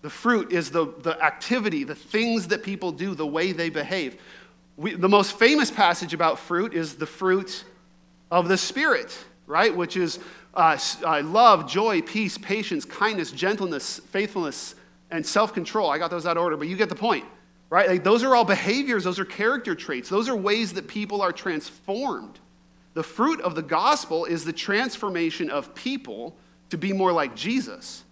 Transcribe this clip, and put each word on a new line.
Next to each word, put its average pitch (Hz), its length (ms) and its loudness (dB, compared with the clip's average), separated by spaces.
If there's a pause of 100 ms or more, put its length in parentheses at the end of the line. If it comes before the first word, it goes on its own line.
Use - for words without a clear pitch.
The 151 80 -12
fruit 220 420 2
is 170 200 0
the, 165 320 0
the 160 200 -2
activity, 175 640 0
the 143 100 -8
things 220 540 -2
that 196 140 -2
people 190 280 -6
do, 190 240 -4
the 156 120 -4
way 160 260 -2
they 165 160 -4
behave. 156 480 -4 (640)
We, 165 160 -4
the 180 160 4
most 202 280 6
famous 269 320 6
passage 175 440 2
about 165 240 2
fruit 180 340 -2
is 160 220 -4
the 156 100 -6
fruit 185 600 0 (680)
of 175 180 2
the 185 80 4
Spirit, 254 720 -2 (200)
right? 175 300 2
Which 175 200 -2
is, 175 240 -2 (340)
uh, 165 200 6
s-, - 300 -6
uh, 160 180 2
love, 190 460 6
joy, 196 340 0
peace, - 360 -4
patience, 196 460 -4
kindness, 196 480 -2
gentleness, 175 680 -2 (100)
faithfulness, 196 680 -4 (340)
and 165 160 -4
self-control. 208 640 0
I 147 80 0
got 165 100 -2
those 170 160 -6
out 170 120 0
of 170 80 0
order, 160 120 0
but 151 120 -6
you 185 80 -6
get 208 120 2
the 185 60 -6
point, 202 300 0 (440)
right? 180 200 6
Like, 185 160 2
those 220 180 6
are 262 140 6
all 233 80 8
behaviors. 208 580 0
Those 180 160 -2
are 190 60 -2
character 214 500 -2
traits. 131 340 -8
Those 220 200 0
are 254 80 -2
ways 202 380 0
that 175 120 -8
people 208 340 -6
are 185 120 0
transformed. 202 1080 -6 (560)
The 160 80 -4
fruit 294 380 0
of 170 160 -4
the 160 60 -4
gospel 165 640 0
is 165 200 -4
the 165 80 -4
transformation 190 1000 -2
of 143 240 -6
people 135 600 -8 (320)
to 196 100 -8
be 190 140 -2
more 190 200 2
like 143 220 0
Jesus. 156 760 -6